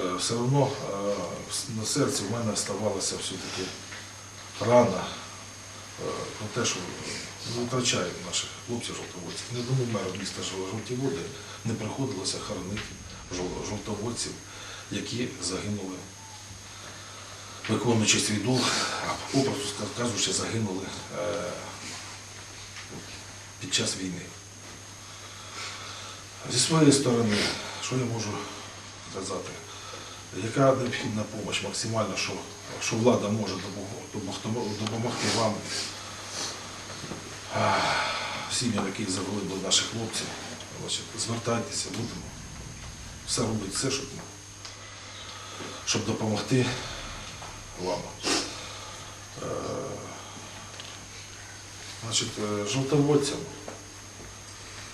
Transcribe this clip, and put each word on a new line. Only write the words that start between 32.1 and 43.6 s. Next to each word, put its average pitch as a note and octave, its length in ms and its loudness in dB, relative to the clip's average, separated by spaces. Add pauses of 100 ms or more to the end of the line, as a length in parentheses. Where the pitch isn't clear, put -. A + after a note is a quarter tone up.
що, - 160 0 (480)
що - 140 2
влада A2 340 8
може G#2 240 2
допомог-, F#2+ 600 -6
допомогти, G#2 640 -2
допомогти A2+ 480 0 (100)
вам, A2 160 6 (2000)
а, - 220 6 (760)
сім'ям, G2+ 320 4
які F#2+ 260 0
загинули F#2+ 520 0
наші F#2+ 180 6 (100)
хлопці, A2 320 0 (580)
значить, - 220 -2 (160)
звертайтеся, A#2 720 0
будемо - 360 -4 (1040)
все - 140 2
робити, G#2+ 340 2